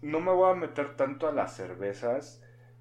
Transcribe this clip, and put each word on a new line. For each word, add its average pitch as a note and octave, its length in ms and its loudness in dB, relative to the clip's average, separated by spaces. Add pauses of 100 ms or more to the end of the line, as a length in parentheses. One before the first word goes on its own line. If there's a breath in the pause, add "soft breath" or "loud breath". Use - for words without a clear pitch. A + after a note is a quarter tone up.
no D3+ 200 -2
me F#3 100 2
voy F#3 200 6
a F#3 40 4
meter D3 400 -4
tanto C#3 320 0
a D3 60 0
las B2 220 -2
cervezas, G2+ 840 -6 (400 soft breath)